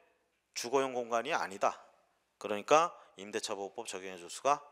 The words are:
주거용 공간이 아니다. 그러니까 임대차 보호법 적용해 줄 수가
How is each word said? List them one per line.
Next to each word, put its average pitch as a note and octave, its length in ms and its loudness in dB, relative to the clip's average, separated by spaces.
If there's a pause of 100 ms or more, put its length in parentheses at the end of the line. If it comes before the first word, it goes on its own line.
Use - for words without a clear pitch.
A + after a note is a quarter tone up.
(540)
주거용 C3 400 0
공간이 A#2+ 380 0
아니다. G2 480 0 (580)
그러니까 C#3+ 580 4 (200)
임대차 G#2 380 -6
보호법 G2 320 -8
적용해 F#2 320 -8
줄 E2+ 120 -12
수가 C#3+ 400 2